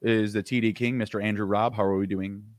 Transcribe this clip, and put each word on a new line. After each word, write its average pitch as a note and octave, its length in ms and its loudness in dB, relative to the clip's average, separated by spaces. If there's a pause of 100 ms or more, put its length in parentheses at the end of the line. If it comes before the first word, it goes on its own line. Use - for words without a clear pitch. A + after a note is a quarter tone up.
is A2 300 2
the G#2 100 0
T B2 180 -2
D A2+ 120 2
King, A#2+ 220 -2
Mister A2 240 -4
Andrew G#2 280 -2
Robb. G#2+ 260 2
How G#2+ 100 0
are G2 140 2
we G2 80 0
doing, G2 380 -4 (140)